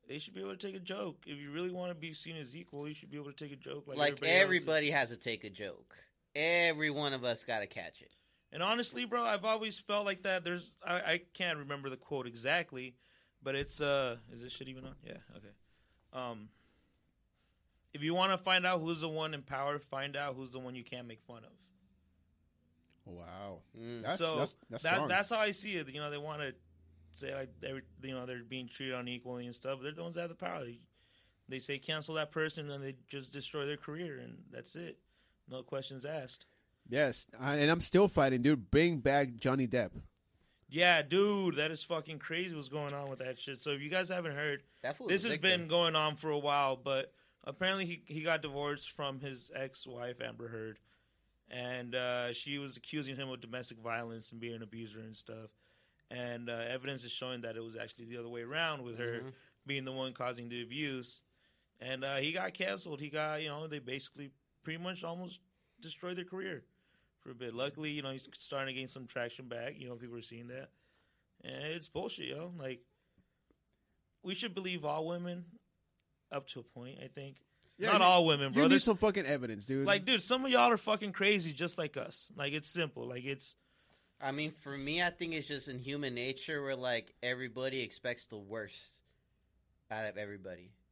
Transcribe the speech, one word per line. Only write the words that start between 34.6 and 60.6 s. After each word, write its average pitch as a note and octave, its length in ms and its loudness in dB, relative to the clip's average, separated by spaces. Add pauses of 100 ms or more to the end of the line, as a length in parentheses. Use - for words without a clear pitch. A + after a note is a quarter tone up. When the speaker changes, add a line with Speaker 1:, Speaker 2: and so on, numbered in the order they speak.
Speaker 1:
it. E3+ 220 -10 (520)
No B2+ 120 -8
questions C3+ 420 -8
asked. D3 420 -8 (420)
Speaker 3:
Yes, C3 380 2 (120)
I, C#3 180 2
and D3 140 8
I'm E3+ 100 6
still F#3+ 280 8
fighting, C3 340 6
dude. C#3 280 6
Bring D#3+ 280 8
back C#3 380 4
Johnny C3 300 4
Depp. A2 240 2 (800)
Speaker 1:
Yeah, E3 340 8
dude, F#3+ 540 6
that D3+ 140 2
is D#3 120 -4
fucking D#3 380 -4
crazy E3+ 340 -4
what's C#3+ 160 -6
going C#3+ 240 -4
on C#3+ 160 -6
with B2+ 80 -6
that B2+ 200 -6
shit. C3+ 220 -8
So D3+ 100 -2
if C#3+ 120 -2
you D3 80 -6
guys F#3 180 2
haven't E3+ 260 -2
heard, C#3+ 280 -2 (200)
Speaker 2:
That C3+ 140 -2
fool B3+ 120 -8
was F3 60 6
Speaker 1:
this G3 100 4
Speaker 2:
a A#3 40 2
Speaker 1:
has G#3 80 2
Speaker 2:
victim. F3+ 260 6
Speaker 1:
been D#3+ 60 -6
going E3 280 6
on D#3 200 4
for D#3 140 -4
a D3 80 2
while, C#3+ 380 4
but C3+ 360 0 (320)
apparently F#3 400 0
he, E3+ 220 -6
he D#3 160 -6
got D#3+ 180 4
divorced D3 520 -2
from C#3 280 -4
his C3 340 -8
ex-wife, B2 680 -6
Amber A#2 260 -8
Heard. A2 300 -8 (720)
And, B2 440 -6
uh, B2 380 0
she C#3+ 260 -4
was C3+ 200 -8
accusing C3+ 380 -6
him C#3 120 -6
of B2+ 140 -8
domestic A#2+ 380 -8
violence A2+ 520 -4
and A#2 80 -12
being A#2 140 -6
an A2+ 80 -8
abuser A2 380 -12
and A2 140 -14
stuff. A2 360 -14 (600)
And, A#2+ 380 -6
uh, A#2+ 60 -2 (160)
evidence C3 340 -4
is A#2 80 -8
showing B2+ 300 -6
that A2+ 140 -6
it A2+ 60 -6
was A2+ 140 -10
actually A2+ 300 -10
the A#2 100 -10
other A#2 140 -8
way A#2+ 100 -6
around, D3 420 -2
with A#2+ 160 -8
her A#2 200 -2
Speaker 2:
Mm-hmm. B2+ 100 -8 (380)
Speaker 1:
being C#3 180 -2
the C3 80 -6
one C3 220 -4
causing A#2+ 340 -4
the A#2+ 140 -6